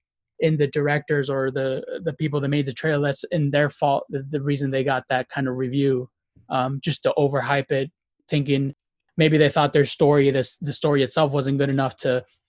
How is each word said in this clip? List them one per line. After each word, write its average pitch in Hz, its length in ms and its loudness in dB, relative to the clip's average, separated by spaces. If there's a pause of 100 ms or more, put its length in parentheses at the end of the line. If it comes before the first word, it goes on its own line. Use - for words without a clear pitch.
(400)
in 156 180 2
the 147 100 2
directors 143 600 0
or 135 200 0
the, 135 540 -4
the 165 100 -4
people 147 280 -4
that 139 80 -2
made 147 160 0
the 139 80 -6
trailer, 147 320 -2
that's 139 200 -2
in 147 260 0
their 147 180 2
fault, 143 400 -2
the, 143 180 -6
the 143 140 -4
reason 139 300 -2
they 135 120 0
got 131 260 -2
that 127 200 -2
kind 139 180 -4
of 127 80 -2
review, 131 540 0 (400)
um, 131 340 -2
just - 200 -4
to 135 140 2
overhype 139 540 0
it, 139 200 -2 (360)
thinking 139 460 0 (440)
maybe 156 200 4
they 147 120 6
thought 147 220 2
their 143 140 4
story, 143 460 4
this, 131 260 -2
the 147 160 -8
story 147 300 0
itself 139 280 0
wasn't 139 260 0
good 139 120 0
enough 135 280 -2
to 127 260 -2 (260)